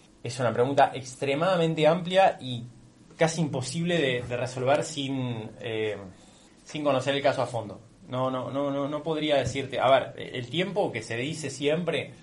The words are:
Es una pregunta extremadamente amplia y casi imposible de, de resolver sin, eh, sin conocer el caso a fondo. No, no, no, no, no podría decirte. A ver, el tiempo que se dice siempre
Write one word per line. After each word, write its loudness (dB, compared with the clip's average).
Es -6
una 2
pregunta 4
extremadamente 2
amplia 4
y -8
casi 2
imposible -2
de, 2
de -6
resolver 0
sin, -4
eh, -2
sin -8
conocer 2
el -2
caso 2
a -2
fondo. -8
No, -2
no, -6
no, -2
no, -2
no -6
podría 0
decirte. -2
A 4
ver, 4
el -8
tiempo -2
que -6
se -6
dice -6
siempre -2